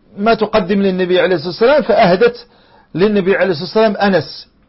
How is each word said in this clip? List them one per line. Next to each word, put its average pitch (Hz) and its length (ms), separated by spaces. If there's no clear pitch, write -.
ما 220 160
تقدم 208 480
للنبي 185 380
عليه 180 140
الصلاة 170 140
والسلام، 240 340
فأهدت 208 640
للنبي 196 420
عليه 185 140
الصلاة 165 140
والسلام 214 320
أنس 190 520